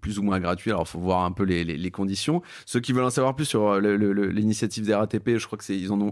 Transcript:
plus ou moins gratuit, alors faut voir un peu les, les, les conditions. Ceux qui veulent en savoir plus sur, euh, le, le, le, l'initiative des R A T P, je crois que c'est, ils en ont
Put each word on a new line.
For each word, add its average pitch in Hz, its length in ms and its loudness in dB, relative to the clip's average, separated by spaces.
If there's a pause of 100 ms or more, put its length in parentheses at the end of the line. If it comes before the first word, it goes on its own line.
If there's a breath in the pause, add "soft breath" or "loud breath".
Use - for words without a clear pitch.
plus 104 160 -6
ou 98 60 -2
moins 98 160 2
gratuit, 90 320 -2
alors 85 160 0
faut - 120 -10
voir 90 240 2
un 90 80 0
peu 101 120 -2
les, 87 200 2
les, 80 140 -4
les 90 140 -4
conditions. 98 500 -2 (240 loud breath)
Ceux - 140 0
qui 123 120 -4
veulent 127 140 2
en 127 60 0
savoir 131 240 2
plus 151 100 -4
sur, 107 220 2
euh, 101 120 4
le, 104 160 4
le, 101 180 4
le, 101 160 2
l'initiative 107 540 0
des 104 120 2
R 101 60 2
A 107 60 0
T 107 120 -2
P, 117 180 2
je 107 80 -4
crois 107 140 -10
que - 40 -16
c'est, 98 140 -4
ils 95 160 -2
en 101 80 0
ont 101 100 0